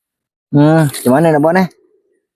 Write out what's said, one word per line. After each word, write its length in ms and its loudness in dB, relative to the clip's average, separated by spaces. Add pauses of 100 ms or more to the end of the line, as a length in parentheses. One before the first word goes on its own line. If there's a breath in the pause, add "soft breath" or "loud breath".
(540)
Hmm, 340 2
macam 300 -4
mana 160 2
nak 80 0
buat 160 0
ni? 80 0 (720)